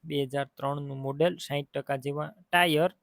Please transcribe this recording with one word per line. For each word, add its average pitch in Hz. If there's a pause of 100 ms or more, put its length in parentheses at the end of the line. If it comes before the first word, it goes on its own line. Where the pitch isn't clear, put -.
બે 147 (160)
હજાર 139
ત્રણનું 139
મોડેલ, 147 (120)
સાઈઠ 143
ટકા 139
જેવા 147 (220)
ટાયર. 175 (120)